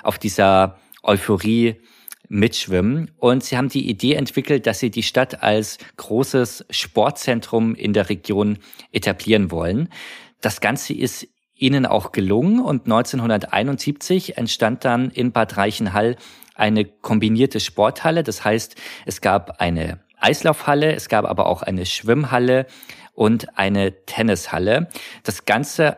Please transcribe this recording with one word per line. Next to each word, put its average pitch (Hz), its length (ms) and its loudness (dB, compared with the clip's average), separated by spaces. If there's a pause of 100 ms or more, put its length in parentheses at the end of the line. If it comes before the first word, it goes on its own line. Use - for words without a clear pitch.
auf - 160 -2
dieser 95 600 4 (240)
Euphorie 110 800 2 (480)
mitschwimmen. 104 880 0
Und 123 260 2
sie - 140 -6
haben 92 140 -2
die - 180 -4
Idee 123 240 0
entwickelt, 139 540 -2
dass 110 140 -2
sie 120 100 -2
die 113 120 -4
Stadt - 400 -2
als 107 360 0 (180)
großes 123 720 -2
Sportzentrum 113 1080 0
in 104 200 -2
der 104 160 2
Region 104 480 -2 (340)
etablieren 101 580 0
wollen. 87 380 -2 (540)
Das - 180 -4
Ganze - 320 -2
ist - 340 -4 (300)
ihnen 131 300 2
auch - 260 -2
gelungen 123 500 2
und 147 240 -2
neunzehnhunderteinundsiebzig 123 1500 -2
entstand 117 480 -2
dann 123 260 0
in 123 220 -2
Bad 113 240 -2
Reichenhall 107 600 0 (380)
eine 107 300 2
kombinierte 110 760 0
Sporthalle. 160 640 0
Das 135 220 -8
heißt, 110 320 -2 (300)
es 92 140 -8
gab 98 400 0
eine 85 400 -2 (180)
Eislaufhalle, 147 760 2
es - 140 -10
gab 107 160 2
aber - 220 0
auch 90 160 0
eine 92 240 -4
Schwimmhalle 127 800 0 (480)
und - 440 0
eine 98 460 0
Tennishalle. 110 840 0 (340)
Das - 240 -10
Ganze 143 520 2